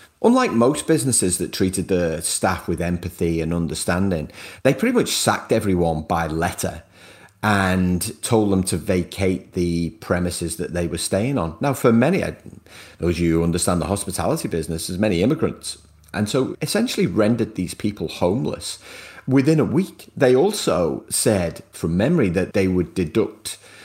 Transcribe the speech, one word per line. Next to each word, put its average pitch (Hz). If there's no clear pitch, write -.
Unlike 247
most 120
businesses 127
that 87
treated 92
the 87
staff -
with 85
empathy 85
and 80
understanding, 85
they 135
pretty 247
much 208
sacked -
everyone 87
by 85
letter 80
and 92
told 107
them 95
to 92
vacate 92
the 85
premises 87
that 82
they 87
were 82
staying 113
on. 82
Now, 139
for 120
many, 135
I, 82
those 87
of 80
you 82
who 85
understand 85
the 78
hospitality 101
business, 82
there's 90
many 98
immigrants. -
And 104
so 131
essentially 208
rendered 107
these 87
people 101
homeless. -
Within 139
a 120
week, 147
they 127
also 90
said, 90
from 85
memory, 123
that 87
they 95
would 90
deduct -